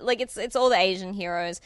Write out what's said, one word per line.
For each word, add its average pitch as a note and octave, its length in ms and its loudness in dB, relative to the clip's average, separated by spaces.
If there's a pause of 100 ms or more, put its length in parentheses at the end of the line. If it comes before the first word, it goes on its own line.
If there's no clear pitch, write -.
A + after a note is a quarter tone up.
like, A#3+ 200 0
it's, B3 160 -8
it's A#3 180 -6
all B3+ 140 6
the A#3+ 80 4
Asian F#3 380 2
heroes, F3 520 -4